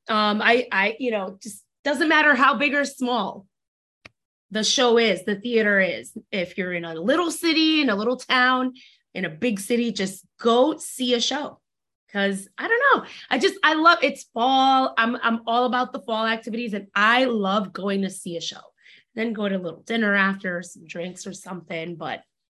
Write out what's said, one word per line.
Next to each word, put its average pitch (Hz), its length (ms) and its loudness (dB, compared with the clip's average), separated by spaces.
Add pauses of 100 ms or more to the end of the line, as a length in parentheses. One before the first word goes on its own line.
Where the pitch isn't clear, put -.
um, 214 340 2
I, 240 280 4
I, 202 280 0
you 247 120 -2
know, 196 320 -6
just - 220 -16 (200)
doesn't 294 240 0
matter 302 260 6
how 262 200 4
big 285 200 0
or 285 100 0
small 240 640 -4 (1040)
the 208 140 -2
show 240 340 4
is, 214 260 2
the 208 120 -2
theater 214 440 2
is. 160 360 -4 (160)
If 175 240 -4
you're 180 160 -6
in 170 120 -6
a 165 100 -10
little 294 360 0
city, 311 520 0
in 254 80 2
a 196 60 0
little 233 200 -2
town, 254 560 0 (420)
in 185 100 -6
a 165 60 -6
big 190 300 -4
city, 240 320 -2
just 190 320 -6 (160)
go 247 380 2
see 247 360 -4
a 240 60 0
show. - 400 -6 (500)
'Cause 196 460 -2
I 190 100 -4
don't 466 160 2 (200)
know, - 40 -16 (220)
I - 100 0
just, 370 240 2
I 311 120 4
love, 330 280 6
it's - 300 -2
fall. 262 640 2
I'm, 240 260 0
I'm 226 240 0
all 240 200 2
about 254 260 -2
the 247 80 -10
fall 220 260 -4
activities, 226 460 -4
and 196 220 -8
I 233 300 4
love 202 500 0
going 196 280 -2
to 190 80 -2
see 170 280 -10
a - 20 -8
show. - 220 -12 (520)
Then 226 200 -4
go 208 120 -4
to 196 100 -2
a - 20 -2
little 165 240 -8
dinner 220 320 0
after, 190 480 0
some 170 240 -20
drinks 175 400 -12
or 185 80 -12
something. 170 640 -10
But 151 260 -10 (300)